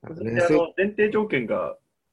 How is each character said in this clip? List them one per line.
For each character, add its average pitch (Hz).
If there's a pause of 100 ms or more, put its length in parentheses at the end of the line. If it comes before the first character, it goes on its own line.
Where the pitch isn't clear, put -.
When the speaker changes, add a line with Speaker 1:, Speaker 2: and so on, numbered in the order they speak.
Speaker 1:
な -
ん 165
か 160
ね、 113
Speaker 2:
で、 175
あ 170
の、 156
Speaker 1:
そ 170
う -
Speaker 2:
前 196
提 208
条 208
件 127
が 104 (380)